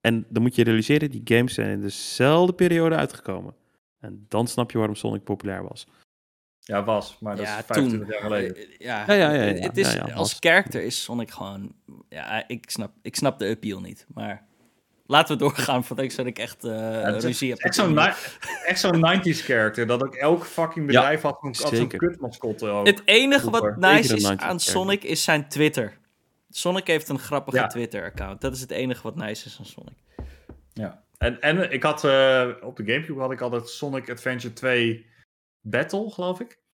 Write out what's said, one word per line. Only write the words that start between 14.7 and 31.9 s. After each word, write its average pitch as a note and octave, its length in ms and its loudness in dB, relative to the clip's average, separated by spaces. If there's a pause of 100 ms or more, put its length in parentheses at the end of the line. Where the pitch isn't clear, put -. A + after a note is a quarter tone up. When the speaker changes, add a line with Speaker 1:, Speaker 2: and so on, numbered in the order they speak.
Speaker 3:
laten D3+ 300 4
we A#2 60 0
doorgaan, C3+ 420 0
voordat C3 200 -6
ik B2+ 80 -6
zo - 100 -6
ik B2 160 -6
echt, - 260 -10
eh, A#2+ 80 -4
Speaker 2:
Ja, A2 60 -6
het A2 380 -2
is A2+ 80 -4
Speaker 3:
ruzie B2+ 240 -2
heb A#2+ 100 -4
Speaker 2:
echt - 80 -2
Speaker 3:
met F3+ 80 0
Speaker 2:
zo'n G3 140 2
Speaker 3:
iemand. D#3 200 6
Speaker 2:
ni-, - 600 -8
echt F#3 120 0
zo'n E3+ 200 4
nineties F3 420 4
character, A2+ 440 2
dat A#2+ 180 2
ook A#2 100 -8
elk D#3 300 4
fucking D#3+ 460 -2
Speaker 1:
Ja, B2 100 8
Speaker 2:
bedrijf D3+ 220 2
had C#3+ 180 -2
zo'n, C#3+ 100 -8
had A#2 100 -8
zo'n C#3 160 0
Speaker 1:
zeker. A#2+ 220 0
Speaker 2:
kutmascotte B2 680 -4
ook G2+ 200 2
Speaker 3:
Het - 180 4
enige C4 460 6
wat A3+ 100 2
Speaker 2:
vroeger. G#3 200 -2
Speaker 3:
nice F#3+ 140 8
Speaker 1:
Zeker A3 160 6
een - 60 2
Speaker 3:
is G#3 60 0
Speaker 1:
nineties G3 80 4
Speaker 3:
aan G3 80 0 (220)
Speaker 1:
character. - 120 0
Speaker 3:
Sonic G3 320 0
is - 200 -2
zijn D3+ 240 2
Twitter. C#3+ 520 0 (500)
Sonic F#3 360 -2
heeft D#3 220 0
een C#3 100 -4
grappige C#3 380 -4
Speaker 2:
Ja. A#2+ 100 2
Speaker 3:
Twitter-account. G2+ 720 -8
Dat C3+ 140 -4
is B2+ 60 -10
het B2+ 100 -12
enige B2+ 320 -4
wat A2 140 -10
nice A2 300 -8
is - 120 -20
aan G2+ 60 -16
Sonic. - 300 -20 (760)
Speaker 2:
Ja. - 300 -10 (160)
En, A#2+ 220 -2
en D#3 320 2
ik C3 100 -4
had, D3+ 220 0